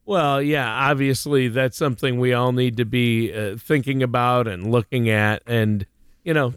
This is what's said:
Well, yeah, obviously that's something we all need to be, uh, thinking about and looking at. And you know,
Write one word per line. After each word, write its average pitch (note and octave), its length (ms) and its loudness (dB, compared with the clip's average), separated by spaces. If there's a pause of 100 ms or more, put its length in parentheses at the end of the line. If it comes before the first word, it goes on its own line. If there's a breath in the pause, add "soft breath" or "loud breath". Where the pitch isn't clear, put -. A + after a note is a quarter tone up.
Well, D3 380 0
yeah, C#3+ 260 0
obviously C3+ 760 0
that's B2 300 -2
something C3 420 -2
we B2 140 2
all B2 200 0
need B2 260 0
to B2 60 2
be, A2+ 480 0
uh, G#2+ 240 -6
thinking C3+ 460 0
about B2 460 0
and G2 240 -4
looking A#2+ 360 0
at. G#2+ 380 2
And G#2+ 400 0 (400)
you D#3+ 80 0
know, C3 220 0